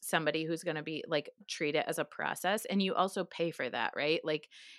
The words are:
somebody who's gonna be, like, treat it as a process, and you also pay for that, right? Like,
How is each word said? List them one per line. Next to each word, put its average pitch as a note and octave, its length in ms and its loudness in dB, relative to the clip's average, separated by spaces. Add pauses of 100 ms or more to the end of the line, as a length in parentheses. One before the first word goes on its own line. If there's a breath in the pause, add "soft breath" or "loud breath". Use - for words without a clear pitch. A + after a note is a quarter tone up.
somebody D#3+ 420 2
who's E3 180 -2
gonna D#3 200 -2
be, D#3 240 -4
like, D3+ 240 0 (160)
treat D3 280 0
it D3+ 120 4
as D#3+ 120 0
a D3+ 60 0
process, - 600 -2
and G3+ 180 2
you F#3+ 120 2
also F#3+ 300 2
pay E3 260 0
for C3 180 -4
that, A2+ 260 0
right? D3+ 300 2
Like, D#3 240 -2 (300 loud breath)